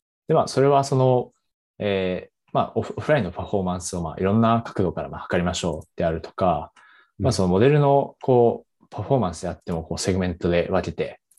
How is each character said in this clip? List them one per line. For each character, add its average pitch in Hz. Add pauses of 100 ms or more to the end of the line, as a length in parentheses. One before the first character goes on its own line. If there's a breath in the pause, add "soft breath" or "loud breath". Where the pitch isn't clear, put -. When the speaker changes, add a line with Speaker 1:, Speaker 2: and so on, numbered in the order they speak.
(280)
Speaker 1:
で、 160
ま 151
あ、 -
そ -
れ 139
は 139
そ 139
の、 131 (460)
え 95
ー、 -
ま 135
あ、 -
オ 110
フ-、 -
オ -
フ 151
ラ 151
イ -
ン 104
の 87
パ -
フ -
ォ -
ー -
マ 90
ン 92
ス -
を、 87
ま 80
あ、 -
い 95
ろ 95
ん 113
な 113
角 -
度 82
か 76
ら、 71
ま 80
あ、 -
測 95
り 87
ま 90
し -
ょ 85
う -
で 90
あ 82
る 80
と -
か、 82 (460 soft breath)
Speaker 2:
う 104
ん。 -
Speaker 1:
ま 131
あ、 -
そ 98
の 92
モ 92
デ 127
ル 147
の、 139
こ 120
う、 -
パ -
フ -
ォ -
ー -
マ 92
ン 85
ス -
で 90
あ 82
っ -
て 92
も、 82
こ 80
う、 -
セ 95
グ 92
メ 92
ン 87
ト -
で 85
分 90
け -
て、 - (180)